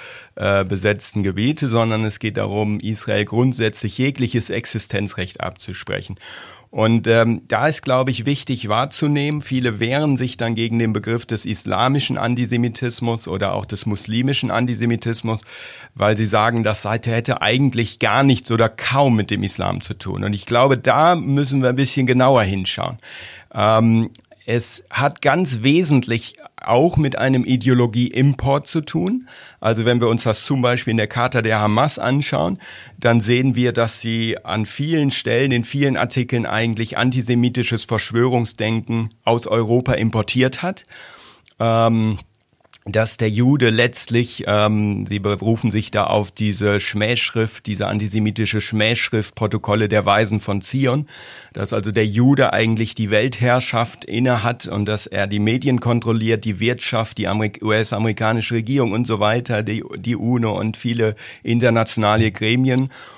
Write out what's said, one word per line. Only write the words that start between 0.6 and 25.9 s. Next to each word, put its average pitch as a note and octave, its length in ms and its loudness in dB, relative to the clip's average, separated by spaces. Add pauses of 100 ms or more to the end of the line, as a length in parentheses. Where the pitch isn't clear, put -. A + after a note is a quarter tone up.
besetzten G2+ 560 -2
Gebiete, A2+ 480 -2
sondern A2+ 360 0
es G#2+ 120 -4
geht G#2 200 -6
darum, G#2 420 -2
Israel G#2 460 -2
grundsätzlich A#2 720 -2
jegliches B2+ 500 -2
Existenzrecht G2+ 920 -6
abzusprechen. F#2+ 720 -8 (560)
Und, A2+ 360 2
ähm, A2+ 400 4
da B2 200 2
ist, D#3 140 -4
glaube C3 300 0
ich, A#2 160 -4
wichtig C3+ 420 -4
wahrzunehmen, D3 720 -2
viele B2 380 -2
wehren C3+ 380 0
sich B2+ 200 -4
dann A#2 160 -2
gegen A2+ 240 -2
den A2+ 160 2
Begriff A2+ 320 -4
des G#2+ 220 -6
islamischen A2 720 0
Antisemitismus A#2+ 1080 -2
oder F#2+ 280 -2
auch G2 100 -6
des - 220 -8
muslimischen A2+ 640 -2
Antisemitismus, A#2 920 -2 (540)
weil G#2 200 2
sie G#2+ 120 0
sagen, A2+ 360 2
das G#2+ 220 -2
hätte, A2+ 240 -4
hätte A#2 320 -2
eigentlich A#2 560 2
gar A#2 240 2
nichts C3+ 300 4
oder A2+ 180 4
kaum C3 460 2
mit G#2 160 0
dem G2+ 100 -2
Islam F#2+ 400 -4
zu - 160 -12
tun. F#2+ 260 -8
Und G#2 100 -2
ich G2+ 120 -8
glaube, B2+ 320 2
da D3+ 380 4
müssen C#3 480 0
wir B2 60 4
ein B2+ 60 0
bisschen C3 300 0
genauer B2+ 380 6
hinschauen. F#2+ 540 -4 (540)
Ähm, A2+ 600 4 (340)
es - 440 -4
hat C#3 320 -2
ganz C#3 400 0
wesentlich C#3 720 2 (240)